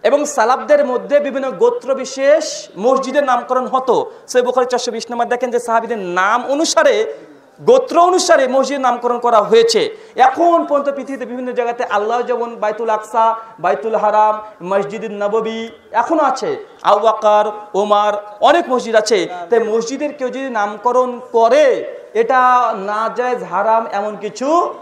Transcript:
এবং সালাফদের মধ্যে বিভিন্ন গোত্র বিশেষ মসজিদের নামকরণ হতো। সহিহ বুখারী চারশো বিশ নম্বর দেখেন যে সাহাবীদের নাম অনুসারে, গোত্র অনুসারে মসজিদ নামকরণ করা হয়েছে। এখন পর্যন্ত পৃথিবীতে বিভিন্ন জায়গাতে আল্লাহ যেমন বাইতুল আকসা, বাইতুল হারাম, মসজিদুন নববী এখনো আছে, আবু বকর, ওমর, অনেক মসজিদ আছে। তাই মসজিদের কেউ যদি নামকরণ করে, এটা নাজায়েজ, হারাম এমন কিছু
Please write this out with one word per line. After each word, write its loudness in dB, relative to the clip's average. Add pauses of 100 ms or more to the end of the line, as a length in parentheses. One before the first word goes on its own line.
এবং 2
সালাফদের 2
মধ্যে 0
বিভিন্ন -4
গোত্র 0
বিশেষ -2 (100)
মসজিদের 0
নামকরণ -2
হতো। 0 (160)
সহিহ 2
বুখারী 0
চারশো -2
বিশ -10
নম্বর -4
দেখেন -2
যে -2
সাহাবীদের -2
নাম 0
অনুসারে, 2 (460)
গোত্র 4
অনুসারে 2
মসজিদ 0
নামকরণ -2
করা 4
হয়েছে। 2 (200)
এখন 4
পর্যন্ত -2
পৃথিবীতে -8
বিভিন্ন -8
জায়গাতে -2
আল্লাহ -2
যেমন -4
বাইতুল -4
আকসা, 0 (240)
বাইতুল -2
হারাম, 2 (260)
মসজিদুন -4
নববী -4 (240)
এখনো 0
আছে, -2 (180)
আবু 2
বকর, 2 (240)
ওমর, 2 (280)
অনেক 4
মসজিদ -2
আছে। 2 (220)
তাই 4
মসজিদের -2
কেউ -6
যদি -6
নামকরণ -2 (120)
করে, 4 (220)
এটা 4
নাজায়েজ, -4
হারাম 0
এমন -4
কিছু -2